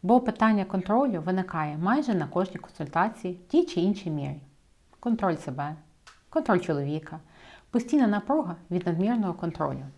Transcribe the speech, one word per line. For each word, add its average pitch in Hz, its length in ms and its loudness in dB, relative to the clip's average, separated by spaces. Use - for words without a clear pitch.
Бо 240 160 6
питання 220 440 2
контролю 202 560 0
виникає 165 580 -2
майже 233 360 2
на 160 120 0
кожній 180 340 -2
консультації 180 720 -4
в - 160 -16
тій 339 140 6
чи - 160 -2
іншій 185 300 0
мірі. 147 300 -4
Контроль 202 360 0
себе, 143 380 -6
контроль 262 280 2
чоловіка, 156 600 -4
постійна 247 360 2
напруга 208 500 0
від 175 160 0
надмірного 190 480 0
контролю. 143 500 -4